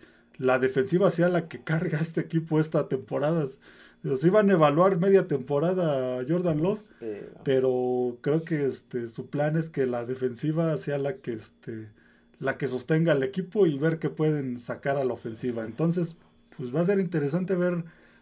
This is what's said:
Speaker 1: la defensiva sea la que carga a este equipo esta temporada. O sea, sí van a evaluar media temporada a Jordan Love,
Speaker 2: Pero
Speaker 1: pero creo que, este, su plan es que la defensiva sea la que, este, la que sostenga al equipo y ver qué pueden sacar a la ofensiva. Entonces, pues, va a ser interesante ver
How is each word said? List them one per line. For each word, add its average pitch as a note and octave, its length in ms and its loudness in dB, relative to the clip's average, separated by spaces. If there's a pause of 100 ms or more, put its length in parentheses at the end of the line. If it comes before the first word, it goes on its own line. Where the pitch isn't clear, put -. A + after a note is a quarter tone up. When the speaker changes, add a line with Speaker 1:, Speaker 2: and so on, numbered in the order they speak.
(380)
Speaker 1:
la B2+ 220 2
defensiva C3+ 520 2
sea E3+ 180 2
la E3+ 180 0
que - 140 -12
carga D#3+ 380 -2
a - 20 0
este E3+ 200 -4
equipo D#3+ 380 0
esta D#3 280 0
temporada. C#3+ 580 -2 (580)
O D#3 40 -4
sea, C#3 100 0
sí D#3 140 4
van G#3 180 6
a G3 40 6
evaluar E3+ 440 6
media F#3+ 300 4
temporada C#3+ 920 0
a B2+ 80 -4
Jordan E3 360 0
Love, G#3+ 180 0 (180)
Speaker 2:
Pero G#2+ 280 -10 (160)
Speaker 1:
pero B2+ 800 0
creo D#3 220 0
que, D#3 220 -2
este, A#2+ 420 -6
su B2 200 -12
plan D3+ 300 -2
es D#3+ 120 -2
que C3+ 160 0
la A#2+ 200 -4
defensiva D3 760 -2
sea C#3+ 180 -4
la C#3 200 -4
que, - 160 -8
este, A2 560 -14 (500)
la C3+ 180 -4
que D3 100 -4
sostenga D#3+ 440 0
al C#3+ 100 2
equipo F3+ 460 0
y D3 100 0
ver D#3+ 220 0
qué D#3 100 -2
pueden D3 500 -2
sacar C#3 380 -4
a C#3+ 80 0
la A#2+ 80 0
ofensiva. A2+ 500 -6
Entonces, E3 520 -2 (420)
pues, B2 180 -8
va E3 60 2
a F3 40 2
ser G3+ 140 2
interesante F3 560 -2
ver F3 300 -2 (360)